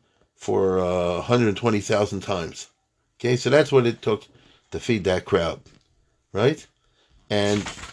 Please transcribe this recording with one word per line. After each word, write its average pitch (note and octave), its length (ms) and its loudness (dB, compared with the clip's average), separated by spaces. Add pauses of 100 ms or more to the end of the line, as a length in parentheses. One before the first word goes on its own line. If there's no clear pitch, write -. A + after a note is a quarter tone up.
(360)
for, F#2+ 440 0
uh, F2 380 0
a F2 40 -6
hundred A#2 340 2
twenty A2 260 0
thousand G2+ 400 -2
times. F2 460 -8 (520)
Okay, B2 160 0
so B2 140 -2
that's D3 220 4
what B2+ 160 4
it A2+ 160 -4
took A2 220 -2 (440)
to G2+ 100 -10
feed G#2+ 260 -2
that F2+ 200 0
crowd, E2 360 0 (720)
right? C3 340 0 (640)
And G#2 360 0 (260)